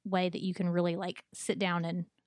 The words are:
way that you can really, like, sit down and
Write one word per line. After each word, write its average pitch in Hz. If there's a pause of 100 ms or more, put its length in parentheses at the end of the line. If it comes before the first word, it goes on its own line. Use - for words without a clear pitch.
way 185
that 170
you 185
can 180
really, 175
like, 180 (100)
sit -
down 175
and 170 (220)